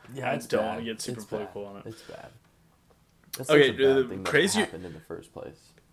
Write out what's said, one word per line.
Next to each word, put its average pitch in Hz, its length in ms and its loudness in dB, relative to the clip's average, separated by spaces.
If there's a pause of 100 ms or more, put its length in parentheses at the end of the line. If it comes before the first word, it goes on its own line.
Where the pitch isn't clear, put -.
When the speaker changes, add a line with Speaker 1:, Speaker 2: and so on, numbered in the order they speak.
(140)
Speaker 1:
Yeah, 131 180 -4
Speaker 2:
I - 40 0
Speaker 1:
it's 120 100 -8
Speaker 2:
don't 110 160 0
Speaker 1:
bad. 107 140 -2
Speaker 2:
wanna 117 100 -8
get 113 160 -8
super 123 160 -8
Speaker 1:
It's 107 80 -12
Speaker 2:
political 101 400 -8
Speaker 1:
bad. 101 40 -14
Speaker 2:
on 101 100 -16
it. - 80 -18
Speaker 1:
It's 110 160 -14
bad. - 240 -16 (1080)
That's 131 120 -8
Speaker 2:
Okay, 147 180 8
Speaker 1:
such 120 80 0
a - 20 -6
bad 135 200 6
Speaker 2:
the 127 100 2
Speaker 1:
thing 95 160 -8
that 92 60 -4
Speaker 2:
crazy 185 320 4
Speaker 1:
happened - 240 -6
in 82 80 -12
the 156 80 -16
first - 320 -12
place. - 260 -14 (340)